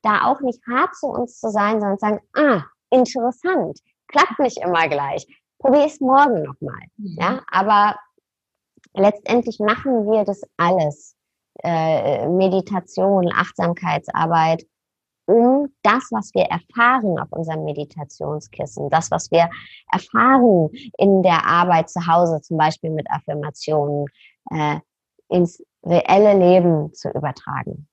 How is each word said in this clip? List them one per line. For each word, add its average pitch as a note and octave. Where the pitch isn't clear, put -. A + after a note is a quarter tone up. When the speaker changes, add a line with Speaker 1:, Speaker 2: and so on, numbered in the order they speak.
Speaker 1:
da G#3+
auch C#4+
nicht A#3+
hart D#4
zu -
uns -
zu A3+
sein, G#3
sondern G3+
zu -
sagen, G#3+
„Ah, C4
interessant, B3
klappt -
nicht C4+
immer E3
gleich, C#3+
probier's D4
morgen C4
nochmal.“ C#3
Speaker 2:
Mhm. F#3
Speaker 1:
Ja, G#3+
aber G#3
letztendlich G#3+
machen A3
wir G#3+
das G3+
alles, E3+
äh, D#3+
Meditation, F#3
Achtsamkeitsarbeit, E3
um B3
das, A3+
was A3
wir F#3
erfahren A3+
auf -
unserem D#3+
Meditationskissen, D3
das, D#3+
was D#3+
wir E3+
erfahren A3+
in G3
der F3
Arbeit E3+
zu E3+
Hause, E3
zum -
Beispiel D#3
mit D#3
Affirmationen, D3
äh, D3+
ins F3
reelle G3
Leben F3
zu -
übertragen. C#3+